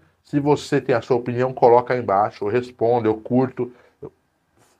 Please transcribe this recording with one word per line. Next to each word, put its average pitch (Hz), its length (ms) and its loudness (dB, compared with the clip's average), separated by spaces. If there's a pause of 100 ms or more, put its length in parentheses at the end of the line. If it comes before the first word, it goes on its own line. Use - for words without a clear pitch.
(220)
Se - 160 -6
você 143 420 0
tem 131 140 -2
a 117 60 0
sua 127 160 -2
opinião, 123 360 -4
coloca 123 420 4
aí 127 60 -2
embaixo, 104 440 -2
eu 104 40 -2
respondo, 117 600 -2
eu 110 80 0
curto. 123 560 -2 (1080)